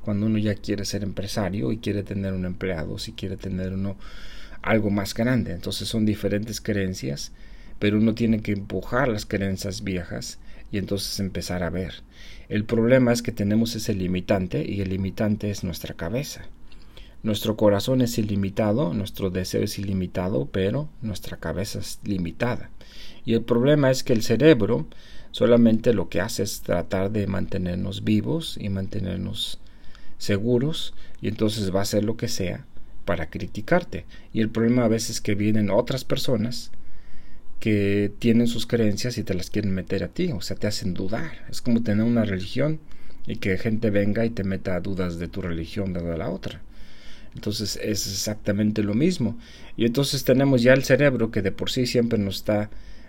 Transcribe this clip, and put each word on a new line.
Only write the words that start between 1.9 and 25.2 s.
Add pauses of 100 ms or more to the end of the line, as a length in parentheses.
tener
un
empleado,
si
quiere
tener
uno (680)
algo
más
grande.
Entonces
son
diferentes
creencias, (460)
pero
uno
tiene
que
empujar
las
creencias
viejas (320)
y
entonces
empezar
a
ver. (460)
El
problema
es
que
tenemos
ese
limitante,
y
el
limitante
es
nuestra
cabeza. (800)
Nuestro
corazón
es
ilimitado,
nuestro
deseo
es
ilimitado,
pero (140)
nuestra
cabeza
es
limitada. (540)
Y
el
problema
es
que
el
cerebro (460)